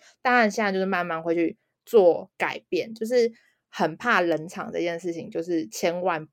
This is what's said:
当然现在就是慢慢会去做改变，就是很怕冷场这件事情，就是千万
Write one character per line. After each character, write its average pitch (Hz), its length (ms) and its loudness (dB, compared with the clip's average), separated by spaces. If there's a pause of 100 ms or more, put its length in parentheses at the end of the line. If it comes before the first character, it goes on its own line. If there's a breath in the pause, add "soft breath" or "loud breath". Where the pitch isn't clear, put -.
(220 soft breath)
当 247 120 2
然 226 160 4
现 214 140 -2
在 196 80 0
就 190 60 -2
是 190 80 0
慢 185 180 -2
慢 165 180 -6
会 170 120 0
去 165 240 -2 (280)
做 190 500 6
改 - 220 -4 (100)
变， 185 260 -4
就 220 120 -8
是 233 240 2 (380 soft breath)
很 160 280 -2
怕 226 240 2
冷 165 280 0
场 185 240 -12
这 170 80 -4
件 170 180 -4
事 170 140 -6
情， 160 180 -12
就 165 120 -6
是 170 260 -4
千 175 340 -2
万 165 300 -2